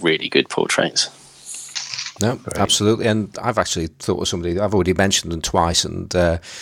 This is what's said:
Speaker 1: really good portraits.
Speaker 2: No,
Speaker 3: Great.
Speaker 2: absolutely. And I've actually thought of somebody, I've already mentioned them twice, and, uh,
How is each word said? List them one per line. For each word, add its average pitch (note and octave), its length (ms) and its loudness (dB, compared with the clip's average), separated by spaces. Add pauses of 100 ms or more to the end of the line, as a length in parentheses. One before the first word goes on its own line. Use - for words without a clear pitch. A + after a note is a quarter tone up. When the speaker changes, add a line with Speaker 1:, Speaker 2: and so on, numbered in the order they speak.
Speaker 1:
really D#2+ 280 0
good - 200 2
portraits. - 600 0 (1120)
Speaker 2:
No, - 160 2
Speaker 3:
Great. - 220 -8
Speaker 2:
absolutely. G#2 480 2
And G#2+ 360 0
I've A2+ 160 -2
actually F2 300 0
thought - 320 -2
of F#2 80 -2
somebody, F2 300 -2
I've G2+ 160 0
already F#2 200 4
mentioned F#2+ 380 2
them E2 100 -4
twice, E2+ 420 2
and, F2 300 -6
uh, F2 240 4 (240)